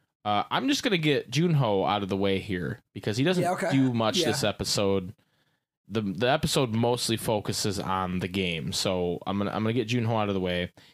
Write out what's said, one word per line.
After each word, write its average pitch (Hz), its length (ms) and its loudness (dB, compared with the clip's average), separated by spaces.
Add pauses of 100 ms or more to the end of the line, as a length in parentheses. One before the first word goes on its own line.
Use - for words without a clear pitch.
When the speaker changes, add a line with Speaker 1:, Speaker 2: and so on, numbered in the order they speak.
(240)
Speaker 1:
Uh, 104 260 2
I'm 214 180 0
just 285 140 0
gonna 214 160 2
get 147 320 0
Junho 131 580 2
out 101 140 2
of 95 60 -2
the 98 80 0
way 98 220 2
here 92 440 -4 (120)
because 107 220 -4
he 131 80 2
doesn't 175 180 2
Speaker 2:
Yeah, 175 100 0
okay. 175 200 -2
Speaker 1:
do 131 200 4
much 113 260 2
Speaker 2:
Yeah. 165 100 2
Speaker 1:
this - 160 0
episode. 98 680 0 (720)
The, 104 120 -2
the 107 300 0
episode 147 440 2
mostly 120 440 0
focuses 104 600 -2
on 92 420 -2
the 95 80 -2
game, 87 440 -2
so 90 540 -2
I'm 98 100 -2
gonna, 101 140 -2
I'm 104 120 -2
gonna 110 120 0
get 113 140 -2
Junho 117 300 0
out 104 100 0
of 98 60 0
the 95 60 -2
way. 90 300 -2 (240)